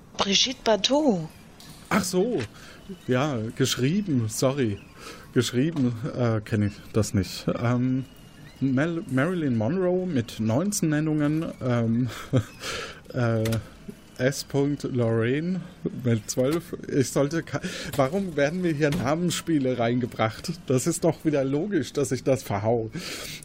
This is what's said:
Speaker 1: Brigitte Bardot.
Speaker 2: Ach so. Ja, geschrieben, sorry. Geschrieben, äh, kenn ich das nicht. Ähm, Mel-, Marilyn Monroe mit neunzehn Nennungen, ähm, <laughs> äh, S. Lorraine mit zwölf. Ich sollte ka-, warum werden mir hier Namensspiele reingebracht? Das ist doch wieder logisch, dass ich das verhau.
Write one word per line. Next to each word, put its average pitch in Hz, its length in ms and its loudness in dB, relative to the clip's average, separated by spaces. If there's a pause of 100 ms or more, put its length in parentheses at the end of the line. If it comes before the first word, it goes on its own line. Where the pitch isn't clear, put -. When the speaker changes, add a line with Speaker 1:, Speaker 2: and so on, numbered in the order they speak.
(180)
Speaker 1:
Brigitte 208 460 0
Bardot. 220 640 4 (600)
Speaker 2:
Ach 190 140 4
so. 196 360 0 (680)
Ja, 127 320 2 (160)
geschrieben, 139 720 2
sorry. 127 500 0 (560)
Geschrieben, 127 600 2 (200)
äh, 113 260 2
kenn 107 220 0
ich 101 100 0 (200)
das 104 220 2
nicht. - 320 -2 (120)
Ähm, 123 460 0 (540)
Mel-, 143 500 2
Marilyn 135 480 2
Monroe 180 480 2
mit 139 340 -2
neunzehn 156 500 2
Nennungen, 151 560 2 (180)
ähm, 120 440 2 (520)
<laughs> - 560 -10
äh, 113 300 2 (760)
S. 131 260 0 (380)
Lorraine 127 760 0 (420)
mit 113 260 2
zwölf. 143 460 0 (120)
Ich 143 220 2
sollte 147 320 0
ka-, - 200 -6 (340)
warum 165 400 0
werden 151 260 0
mir 170 100 2
hier 147 200 2
Namensspiele 143 880 0
reingebracht? 117 880 0
Das 131 180 2
ist 170 180 -2
doch 160 220 2
wieder 143 180 2
logisch, 147 480 -2
dass 143 200 0
ich 123 120 -2
das 131 200 2
verhau. 110 480 0 (540)